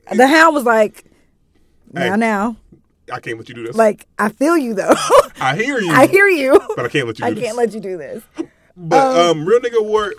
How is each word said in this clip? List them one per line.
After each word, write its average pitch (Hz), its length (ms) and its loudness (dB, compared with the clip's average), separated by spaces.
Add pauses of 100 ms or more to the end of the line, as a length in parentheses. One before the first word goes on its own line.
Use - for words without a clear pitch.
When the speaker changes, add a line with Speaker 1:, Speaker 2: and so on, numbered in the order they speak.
Speaker 1:
got, 202 100 -6
Speaker 2:
The 247 100 6
Hound 320 280 4
was 285 100 -2
like, 220 400 0 (880)
"Now, 170 200 -2
Speaker 1:
Hey, 202 40 0
Speaker 2:
now." 220 400 -2 (560)
Speaker 1:
I 127 80 -10
can't 113 180 -12
let 110 100 -18
you 120 60 -18
do 117 120 -12
this. 127 100 -10
Speaker 2:
Like, 220 300 0 (120)
I 208 120 0
feel 320 260 0
you, 254 180 -4
though. 180 200 0 (220)
<laughs> - 240 2
Speaker 1:
I 135 160 -2
hear 254 240 -4
you. 180 120 -4
Speaker 2:
I 254 140 6
hear 392 220 4
you. 294 320 4 (160)
Speaker 1:
But - 100 -4
I - 20 -4
can't 247 180 -4
let - 120 -8
you - 60 -8
Speaker 2:
I - 60 -2
Speaker 1:
do - 60 -4
this. 214 80 -8
Speaker 2:
can't 226 120 -8
let 233 180 -2
you 220 60 -12
do 185 160 -10
this. 156 260 -14 (540)
Speaker 1:
But, 262 400 2 (140)
Speaker 2:
Um, 160 100 -2
Speaker 1:
um, 151 60 -8
Real 233 140 2
Nigga 233 180 -4
Award, 214 400 -2